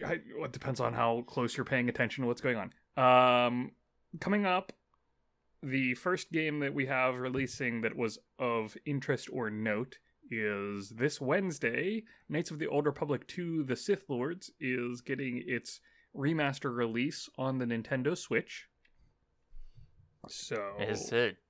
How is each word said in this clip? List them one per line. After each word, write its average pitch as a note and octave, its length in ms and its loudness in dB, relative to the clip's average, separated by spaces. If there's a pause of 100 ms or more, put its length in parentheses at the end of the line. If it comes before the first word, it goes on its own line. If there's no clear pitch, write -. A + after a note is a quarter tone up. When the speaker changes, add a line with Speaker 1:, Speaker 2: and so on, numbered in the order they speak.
Speaker 1:
I, E3+ 140 -2 (160)
well, D3+ 100 -4
it C3 80 -8
depends B2+ 260 -6
on A#2 140 0
how A#2 340 2
close A#2+ 280 -2
you're A2+ 100 -2
paying B2 240 2
attention A#2+ 340 0
to B2 40 2
what's A#2+ 140 0
going B2 160 0
on. B2+ 880 6
Um, B2 260 0 (480)
coming G3+ 260 2
up, F#3 280 0 (880)
the C3 320 0
first F3+ 360 -2
game D#3 280 0
that C#3 140 0
we C#3 140 0
have B2+ 280 2
releasing B2+ 680 -2
that A2+ 140 -2
was A2+ 220 -2 (220)
of A#2 360 0 (100)
interest C#3 460 -2
or A#2+ 180 -4
note G#2+ 500 -2 (340)
is G2+ 580 -2
this B2 280 -2
Wednesday, D#3+ 840 0 (260)
Knights E3 220 -2
of D#3 80 -8
the D#3 80 -2
Old D3 180 2
Republic C#3+ 420 0
two, E3 380 -2
The B2+ 100 0
Sith G3 320 -2
Lords D3 420 -4 (120)
is B2 400 -2
getting B2+ 440 -4
its - 360 -4 (340)
remaster C#3 580 0
release A#2+ 640 0
on C3 200 0
the B2+ 80 0
Nintendo B2+ 520 0
Switch. - 520 -4 (1600)
So G2+ 500 -6
Speaker 2:
Is G#2 320 -2
it A#2 260 4 (120)